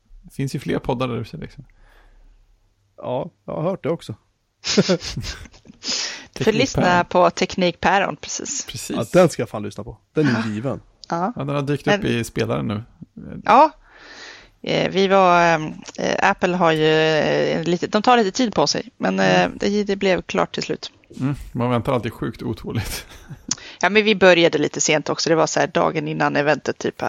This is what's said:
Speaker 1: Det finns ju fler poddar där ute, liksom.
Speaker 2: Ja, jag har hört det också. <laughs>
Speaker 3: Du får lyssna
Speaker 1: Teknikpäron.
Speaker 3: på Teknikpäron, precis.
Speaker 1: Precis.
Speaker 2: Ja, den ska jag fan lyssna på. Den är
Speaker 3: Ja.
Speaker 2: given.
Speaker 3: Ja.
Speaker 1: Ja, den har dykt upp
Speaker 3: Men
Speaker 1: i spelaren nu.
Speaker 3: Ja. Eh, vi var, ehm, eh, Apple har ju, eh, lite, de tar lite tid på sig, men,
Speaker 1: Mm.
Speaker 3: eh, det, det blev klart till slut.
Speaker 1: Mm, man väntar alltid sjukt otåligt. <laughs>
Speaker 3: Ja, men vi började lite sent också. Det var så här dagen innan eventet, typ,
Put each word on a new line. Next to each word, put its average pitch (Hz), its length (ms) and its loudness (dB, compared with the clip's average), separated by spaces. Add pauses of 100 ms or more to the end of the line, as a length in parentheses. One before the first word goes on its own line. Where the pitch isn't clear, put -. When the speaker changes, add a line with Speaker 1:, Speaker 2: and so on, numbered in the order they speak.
(240)
Speaker 1:
Det - 100 -20
finns 139 220 -6
ju 147 40 -8
fler 262 200 -4
poddar 127 280 -4
där 120 100 -6
ute, 113 200 -10
liksom. - 260 -16 (1300)
Speaker 2:
Ja, 139 340 -8 (140)
jag - 80 -10
har - 100 -6
hört 185 200 -4
det 135 60 -2
också. 165 260 -6 (640)
<laughs> 190 180 4 (1400)
Speaker 3:
Du - 60 -6
får 220 80 4
lyssna 226 320 0
Speaker 1:
Teknikpäron. 175 260 4
Speaker 3:
på 175 200 4
Teknikpäron, 180 840 0
precis. - 500 -10
Speaker 1:
Precis. - 320 -10
Speaker 2:
Ja, 117 160 -4
den 175 160 6
ska - 120 -6
jag 117 80 -6
fan 107 140 -8
lyssna 104 200 -10
på. 117 140 -14 (160)
Den 151 140 2
är 135 40 2
Speaker 3:
Ja. 113 220 0
Speaker 2:
given. 113 260 -4 (300)
Speaker 3:
Ja. 180 260 -4
Speaker 1:
Ja, - 80 -6
den 143 120 -4
har 147 60 0
dykt 139 260 -2
upp 202 140 2
Speaker 3:
Men - 40 -4
Speaker 1:
i 120 180 0
spelaren 120 440 -4
nu. 107 160 -4 (640)
Speaker 3:
Ja. 294 260 6 (920)
Eh, 160 300 0
vi 190 160 2
var, 185 340 6 (140)
ehm, 156 180 -4 (240)
eh, - 320 0
Apple 180 280 0
har 165 140 4
ju, 156 220 2
eh, 151 720 2
lite, 170 240 -2
de 214 140 0
tar 247 160 6
lite 196 140 2
tid 233 240 -2
på 151 120 2
sig, - 300 -6
men, 190 220 -2
Speaker 1:
Mm. 185 320 2
Speaker 3:
eh, - 80 -16
det, 208 240 0
det 196 120 -4
blev 190 260 0
klart 175 320 -2
till - 100 -6
slut. - 280 -10 (280)
Speaker 1:
Mm, 135 160 -2 (160)
man 120 180 -2
väntar 123 240 0
alltid 113 200 -2
sjukt - 300 -8
otåligt. - 680 -8
<laughs> - 40 -20 (680)
Speaker 3:
Ja, 180 80 4
men 208 140 4
vi 214 120 4
började 170 420 6
lite 147 240 -2
sent 151 280 0
också. - 200 -2
Det 165 60 4
var 160 120 4
så - 120 -2
här 143 80 2
dagen 160 400 -2
innan 151 280 -2
eventet, 143 420 0
typ, - 320 -6